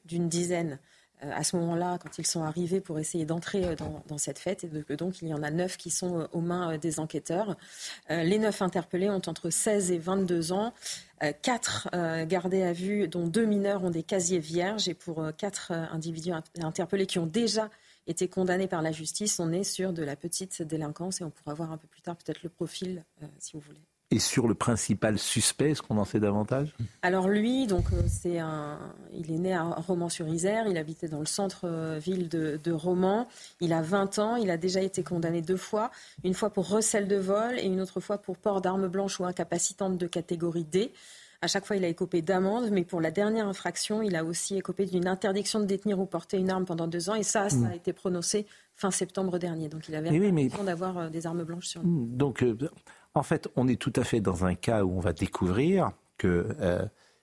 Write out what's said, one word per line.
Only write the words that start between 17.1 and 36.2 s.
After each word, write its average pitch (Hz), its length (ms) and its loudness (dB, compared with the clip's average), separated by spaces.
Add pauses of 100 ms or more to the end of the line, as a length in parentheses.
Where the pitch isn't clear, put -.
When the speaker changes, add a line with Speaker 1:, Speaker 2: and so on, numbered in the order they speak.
Speaker 1:
ont 165 80 0
déjà 214 420 0 (380)
été 175 200 -2
condamnés 185 400 0
par 180 140 -2
la 160 100 0
justice, 160 480 -4
on 165 140 0
est 185 100 2
sur 190 300 -2
de 165 100 -2
la 143 140 -4
petite - 460 -6
délinquance 160 580 -4
et 180 40 -6
on 151 60 -6
pourra - 220 -10
voir 160 180 -4
un 160 60 -8
peu - 100 -16
plus - 140 -20
tard 170 160 -8
peut-être - 260 -8
le 170 60 -8
profil, 175 560 -6 (180)
euh, 147 40 -14 (120)
si - 140 -14
vous 156 80 -12
voulez. 147 180 -20 (340)
Speaker 2:
Et 117 60 6
sur 117 300 4
le 104 60 6
principal 107 680 2
suspect, - 500 2
est-ce 143 120 -2
qu'on 110 140 -2
en 104 80 4
sait 110 140 0
davantage ? 107 560 2 (280)
Speaker 1:
Alors 185 260 2
lui, 226 400 2
donc, 180 240 2
euh, - 160 4
c'est 175 320 -2
un, 151 360 -6 (360)
il 160 180 -8
est 160 80 0
né 185 160 0
à 165 80 2
Romans-sur-Isère, 170 1040 0
il 180 120 2
habitait 160 280 -6
dans 151 140 -4
le 156 60 -4
centre, 196 360 -2
euh, 160 380 -4
ville 180 280 -2
de, 156 320 -2
de 170 120 0
Romans. 185 560 2 (320)
Il 165 120 2
a 165 100 4
vingt 196 360 2
ans, 214 160 2
il 220 160 2
a 170 60 2
déjà 180 240 0
été 190 240 0
condamné 170 380 0
deux 180 160 0
fois, 214 340 -2 (320)